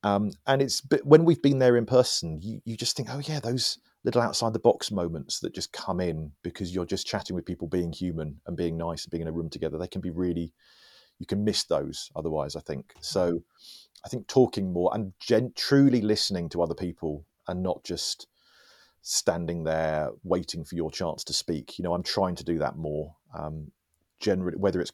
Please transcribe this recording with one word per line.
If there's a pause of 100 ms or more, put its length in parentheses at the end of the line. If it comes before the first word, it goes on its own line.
Um, (140)
and
it's,
but
when
we've
been
there
in
person,
you,
you
just
think,
"Oh
yeah,
those (260)
little
outside
the
box
moments
that
just
come
in (100)
because
you're
just
chatting
with
people,
being
human
and
being
nice
and
being
in
a
room
together,
they
can
be
really, (680)
you
can
miss
those
otherwise,"
I
think.
So (640)
I
think
talking
more
and
gen-,
truly
listening
to
other
people (200)
and
not
just (760)
standing
there (120)
waiting
for
your
chance
to
speak.
You
know,
I'm
trying
to
do
that
more. (220)
Um, (500)
generally,
whether
it's